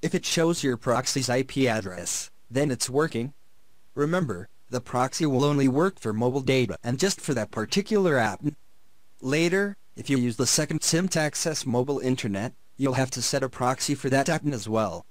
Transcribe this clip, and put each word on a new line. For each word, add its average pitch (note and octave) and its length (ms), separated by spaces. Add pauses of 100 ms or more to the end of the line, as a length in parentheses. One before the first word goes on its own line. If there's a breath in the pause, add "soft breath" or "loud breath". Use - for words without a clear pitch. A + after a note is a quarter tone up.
If E3 120
it F3 100
shows E3+ 380
your B2+ 140
proxy's B2 520
I B2+ 140
P C3 240
address, F#2+ 640 (180)
then C3+ 220
it's - 180
working. C3+ 460 (640)
Remember, D3 520 (200)
the B2 120
proxy B2+ 460
will C3 180
only C#3+ 220
work D#3 320
for A2 140
mobile B2 280
data B2+ 440
and B2 120
just F#3+ 240
for D3 140
that G#2+ 160
particular F#3 680
app. A2 240 (800)
Later, F3 560 (200)
if A#2 120
you C#3 80
use B2 200
the B2+ 100
second D3+ 380
sim F3+ 240
to F3 100
access D3+ 480
mobile C3 320
internet, A#2+ 540 (240)
you'll C3 260
have B2+ 80
to B2+ 100
set C3+ 220
a C3 60
proxy C3 480
for C3+ 140
that C3+ 180
app D#3 180
as A#2 220
well. G#2 420